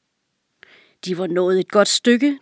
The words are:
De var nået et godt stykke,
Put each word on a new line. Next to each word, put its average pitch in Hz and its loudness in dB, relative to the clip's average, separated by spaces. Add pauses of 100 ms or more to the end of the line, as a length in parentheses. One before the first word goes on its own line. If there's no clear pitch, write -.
(1040)
De 180 -6
var 185 -6
nået 180 0
et 180 -6
godt 202 2
stykke, 247 2